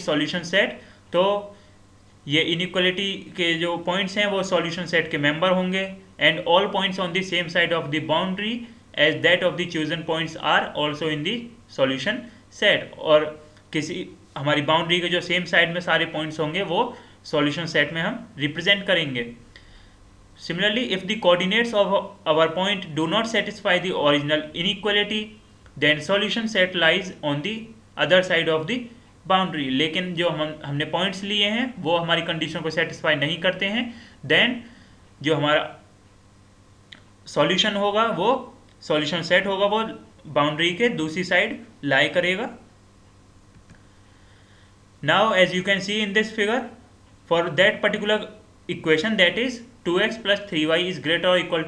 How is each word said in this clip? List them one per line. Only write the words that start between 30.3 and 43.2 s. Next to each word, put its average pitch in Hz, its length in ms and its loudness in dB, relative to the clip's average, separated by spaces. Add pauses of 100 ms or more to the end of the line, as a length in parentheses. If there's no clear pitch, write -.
हमने 143 200 -4
पॉइंट्स 185 380 -4
लिए 208 260 0
हैं 240 320 -2
वो 165 160 2
हमारी 165 320 0
कंडीशन 160 320 -4
को 160 80 -4
सेटिस्फाई 160 460 -2
नहीं 151 260 -2
करते 185 240 -2
हैं, 226 180 -2 (440)
then 214 280 4 (680)
जो 151 120 2
हमारा 147 400 0 (1500)
सॉल्यूशन 185 480 2
होगा 202 300 2 (120)
वो 202 140 2 (560)
सॉल्यूशन 151 340 0
सेट 190 260 2
होगा 196 180 2
वो 220 180 2 (440)
बाउंड्री 151 460 2
के 240 160 2
दूसरी 165 340 -2
साइड 190 360 0 (240)
लाई 139 260 4
करेगा। 185 400 0 (2500)